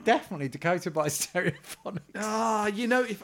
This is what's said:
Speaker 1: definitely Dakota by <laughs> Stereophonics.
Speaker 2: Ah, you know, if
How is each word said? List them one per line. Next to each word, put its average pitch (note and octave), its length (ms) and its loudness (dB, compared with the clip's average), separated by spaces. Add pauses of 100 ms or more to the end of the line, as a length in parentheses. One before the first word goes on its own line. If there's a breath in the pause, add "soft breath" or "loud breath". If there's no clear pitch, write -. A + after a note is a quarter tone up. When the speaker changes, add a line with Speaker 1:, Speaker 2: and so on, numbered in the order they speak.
Speaker 1:
definitely G3 440 2
Dakota E3+ 420 -2
by D3+ 160 0
<laughs> - 20 0
Stereophonics. - 920 -4 (160)
Speaker 2:
Ah, G#3+ 500 0
you G#3+ 200 0
know, B3 160 4
if A3+ 200 -4